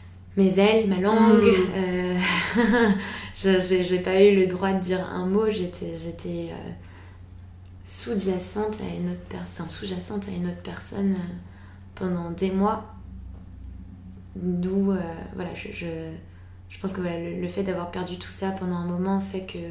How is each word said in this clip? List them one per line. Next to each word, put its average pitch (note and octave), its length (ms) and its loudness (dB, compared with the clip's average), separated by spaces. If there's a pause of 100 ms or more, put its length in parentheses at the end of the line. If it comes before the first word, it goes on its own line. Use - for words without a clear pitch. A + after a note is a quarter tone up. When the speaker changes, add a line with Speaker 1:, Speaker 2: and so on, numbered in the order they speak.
(380)
Speaker 1:
mes F#3 200 6
ailes, G#3+ 300 6
ma F#3 120 2
langue. G#3+ 420 8
Speaker 2:
Mm. F#3 340 6
Speaker 1:
Euh, F3+ 400 0 (400)
<laughs> A#3 320 6 (480)
je, F#3+ 240 4
je, F#3 220 2
j'ai F3+ 160 2
pas F#3 240 4
eu G3+ 140 10
le F#3 100 6
droit F#3 260 0
de F#3+ 80 2
dire F#3 260 -2
un F3+ 200 -4
mot. G#3+ 240 2
J'étais, F3+ 520 -6
j'étais, E3+ 500 -8
euh, - 180 -10 (1120)
sous-jacente G#3 960 -2
à F3 160 -6
une F3 140 -2
autre F3 180 -6
pers-, F3+ 140 -10
enfin, F3 260 -8
sous-jacente G3 600 -6
à - 20 -10
une F3+ 160 -4
autre F3 160 -6
personne, G3 520 -4
euh, F3 200 -4 (640)
pendant F3+ 340 -4
des F3+ 220 -2
mois. G3+ 420 0 (1400)
D'où, F#3 580 0
euh, F#3 80 0 (340)
voilà, E3+ 200 -6
je, - 180 -10
je, F3 140 -10 (840)
je - 120 -18
pense F#3+ 120 -4
que F#3+ 100 -6
voilà, E3+ 160 -4
le, E3+ 220 -6
le F3 80 -4
fait G3 140 -4
d'avoir F3 280 -4
perdu F3+ 280 -8
tout - 120 -12
ça F#3+ 200 -2
pendant F#3 260 -4
un F3 100 -4
moment F#3 340 0
fait G3 220 -6
que F#3 160 -12 (120)